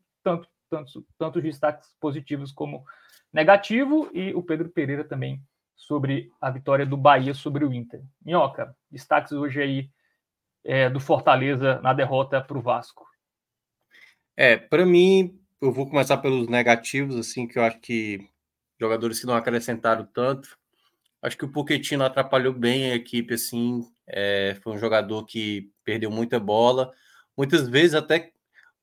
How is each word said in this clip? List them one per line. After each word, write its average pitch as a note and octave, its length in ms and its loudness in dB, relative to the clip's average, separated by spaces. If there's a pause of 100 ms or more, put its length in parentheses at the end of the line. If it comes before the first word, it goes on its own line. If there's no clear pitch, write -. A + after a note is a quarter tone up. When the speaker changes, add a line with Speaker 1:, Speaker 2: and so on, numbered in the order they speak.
(240)
Speaker 1:
tanto, E3+ 240 -2 (220)
tanto, D#3 360 -12 (120)
tanto D#3+ 200 -6
os E3+ 60 -2
destaques D3+ 560 -4
positivos C#3+ 520 -8
como D3 320 -10 (480)
negativo, A3 800 2
e F#3 200 -6
o F3+ 100 -4
Pedro E3 260 -4
Pereira C#3+ 340 -4
também C3+ 380 -8 (340)
sobre C#3 560 -4 (100)
a C3+ 80 -4
vitória C#3 360 0
do C#3 120 -4
Bahia C#3 360 4
sobre C#3+ 300 -4
o C#3 80 0
Inter. A#2+ 300 -10 (240)
Minhoca, D3+ 500 -2 (140)
destaques C#3+ 420 -2
hoje C#3+ 300 -4
aí, C#3 280 -4 (720)
é, C3 260 2
do C3+ 100 -4
Fortaleza C3+ 840 0
na C3 120 2
derrota C3+ 480 -2
pro C3+ 200 -10
Vasco. A#2+ 440 -6 (1300)
Speaker 2:
É, B2 220 6
pra D#3+ 280 2
mim, F#3 540 6 (220)
eu C3+ 100 2
vou C3+ 180 -4
começar C#3 280 2
pelos C3 300 0
negativos, A#2+ 680 2
assim, A#2+ 320 -6
que A#2+ 100 -12
eu A#2+ 60 2
acho A#2 160 0
que G#2+ 480 -6 (520)
jogadores A2+ 400 -2
que - 60 -10
não B2 100 0
acrescentaram A#2 720 -2
tanto. C3+ 520 -4 (640)
Acho B2 160 -6
que - 80 -8
o C#3 60 -8
Pochettino D3 520 -2
atrapalhou C3 500 0
bem B2+ 380 0
a B2 40 0
equipe, A#2+ 380 -6
assim, A#2+ 500 -4 (240)
é, G2 540 -2
foi A2+ 120 -8
um G#2 40 -6
jogador G#2+ 480 0
que G#2 460 -6 (120)
perdeu A2 280 -4
muita A#2 280 -2
bola. A#2+ 540 2 (420)
Muitas C#3 320 2
vezes D3+ 280 4
até, D#3 360 0 (500)